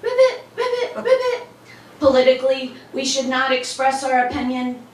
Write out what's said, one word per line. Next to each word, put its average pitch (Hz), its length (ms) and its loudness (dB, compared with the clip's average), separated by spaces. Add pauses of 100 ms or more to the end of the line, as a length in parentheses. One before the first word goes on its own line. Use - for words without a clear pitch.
Ribbit, 508 420 2 (120)
ribbit, 494 400 -4
ribbit. 508 500 0 (520)
Politically, 262 760 2 (180)
we 269 120 -6
should 269 220 -4
not 262 260 0
express 269 520 -2
our 254 220 0
opinion. 247 560 -4 (120)